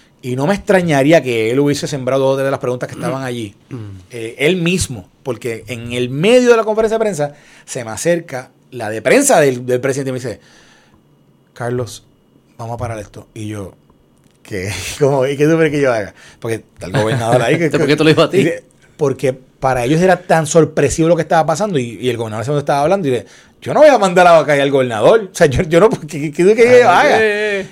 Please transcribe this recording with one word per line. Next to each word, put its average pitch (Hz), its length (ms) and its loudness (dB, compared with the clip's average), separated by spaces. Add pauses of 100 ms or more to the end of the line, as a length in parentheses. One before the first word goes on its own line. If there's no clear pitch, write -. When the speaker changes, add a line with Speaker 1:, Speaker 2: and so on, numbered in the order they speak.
(200)
Speaker 1:
Y 123 160 -8
no 135 100 -2
me 196 80 0
extrañaría 165 680 2
que 117 280 -2
él 131 100 2
hubiese 143 260 0
sembrado 135 380 -2
dos 135 180 0
de 139 80 -2
las 139 100 -2
preguntas 123 280 -6
que - 80 -18
estaban 127 260 -6
allí. 120 320 -10 (160)
Speaker 2:
Mm. 135 60 -12 (340)
Speaker 1:
Eh, 117 280 -12
él 156 180 0
mismo, 165 520 -4 (140)
porque 117 460 -8
en 120 240 -12
el 123 180 -4
medio 233 400 4
de 233 80 6
la 220 60 0
conferencia 220 340 0
de 226 60 -2
prensa 147 300 -4 (300)
se - 200 -12
me 110 80 -10
acerca 160 580 -4 (200)
la 113 200 -8
de 110 100 -8
prensa 214 400 4
del, 127 240 2
del 123 160 0
presidente 135 300 -4
y - 20 -4
me 127 60 -6
dice, 120 220 -10 (1120)
"Carlos, 123 520 -8 (540)
vamos 117 160 -12
a 117 40 -10
parar 117 200 -8
esto." 101 360 -18
Y 107 140 -12
yo, 101 260 -12 (680)
"¿Qué? 101 280 -8 (140)
<laughs> - 140 -12
¿Cómo? 135 280 0
¿Y 139 100 -4
qué 147 100 0
tú 165 100 2
crees 160 160 0
que 147 80 -2
yo 131 120 2
haga?" 104 220 -6 (260)
Porque 113 160 -6
está - 300 -14
el 95 60 -10
gobernador 113 500 0
ahí. 135 160 0
Que, 165 120 0
Speaker 2:
<laughs> 147 80 0
¿Por 151 80 0
qué 147 100 2
te 156 80 2
lo 156 60 4
dijo 156 120 4
a 147 80 0
ti? 180 80 0
Speaker 1:
y 131 60 4
de-, 160 200 -4 (320)
porque 135 360 -2
para 131 520 -4
ellos 151 160 0
era 185 200 4
tan 160 260 0
sorpresivo 151 600 2
lo 170 80 4
que 165 60 0
estaba 156 240 0
pasando 165 320 -2
y, 117 220 -6
y 123 100 -2
el 113 60 -2
gobernador 110 280 -6
segundo 147 160 -2
estaba 143 220 0
hablando 170 260 0
y 131 40 0
le, 113 140 -4 (360)
"Yo 127 120 -8
no 233 60 4
voy 302 80 8
a 269 100 6
mandar 180 280 4
a 170 140 8
la 139 60 0
calle 143 160 2
al 139 80 0
gobernador". 131 600 2
O - 20 -16
sea, 170 120 4
yo, 143 160 0
yo 165 180 0
no, 214 80 6
¿qué, 156 420 -6
qué, - 20 -10
qué, 180 220 2
qué 247 300 6
Speaker 2:
Ah, 190 160 4
Speaker 1:
haga? 277 200 2
Speaker 2:
eh, 208 400 -2
eh, - 120 -10